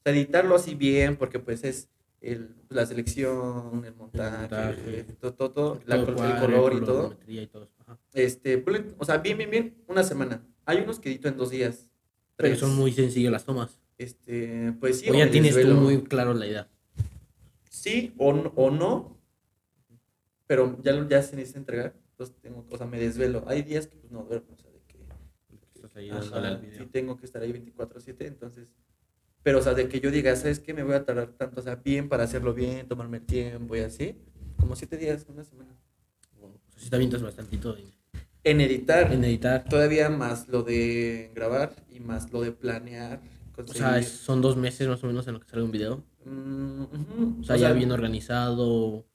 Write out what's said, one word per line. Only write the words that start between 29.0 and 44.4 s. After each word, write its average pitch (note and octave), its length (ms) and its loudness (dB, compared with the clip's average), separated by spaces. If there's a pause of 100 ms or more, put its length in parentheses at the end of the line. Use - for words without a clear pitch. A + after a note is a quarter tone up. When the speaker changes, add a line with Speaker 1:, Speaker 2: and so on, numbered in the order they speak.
Speaker 1:
pero, C#3 200 6
o - 20 2
sea, C3 100 2
de B2+ 160 0
que C3 120 -4
yo C#3 100 0
diga, C3 260 4
"¿Sabes D3 220 -2
qué? - 160 -10
Me D3 80 -6
voy C#3 120 0
a C#3 100 0
tardar A#2+ 240 -2
tanto, B2+ 320 -10
o - 20 -12
sea, B2 140 -8
bien C#3 320 -2
para A#2+ 160 0
hacerlo B2 300 -2
bien, B2+ 340 -4
tomarme A#2 300 -8
el A2+ 60 -14
tiempo A#2+ 520 -4
y A2+ 40 -2
así", C#3 360 -8 (420)
como B2+ 160 2
siete D#3+ 240 -10
días, D3+ 300 -4
una D3 160 -18
semana. B2+ 260 -20 (640)
Speaker 2:
O G2+ 140 -20 (200)
sea, - 120 -20
sí A#2+ 80 -12
te B2 60 -2
avientas B2 260 0
bastantito A2 540 -8
en - 80 -20 (600)
Speaker 1:
En D3+ 160 6
editar. C#3 520 4
Speaker 2:
En B2+ 120 2
editar. A#2+ 440 0
Speaker 1:
Todavía D3+ 420 4
más A#2+ 380 -4
lo A#2+ 160 0
de A#2 720 -2
grabar A#2 380 -2 (160)
y B2 120 -20
más A2+ 320 -8
lo A#2+ 100 -4
de A#2+ 100 -2
planear, A#2+ 680 -8
Speaker 2:
O - 340 -20 (180)
sea, C3 200 -2
Speaker 1:
conseguir. B2 80 4
Speaker 2:
es, A#2+ 80 -2
son B2+ 340 0